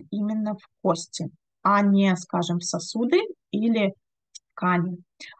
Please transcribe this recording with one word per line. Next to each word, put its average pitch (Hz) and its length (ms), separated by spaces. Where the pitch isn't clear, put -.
именно 208 460
в - 120
кости, 170 480
а 202 220
не, 196 320
скажем, 175 420
в 175 60
сосуды 240 560
или 214 420
в - 240
ткани. 180 420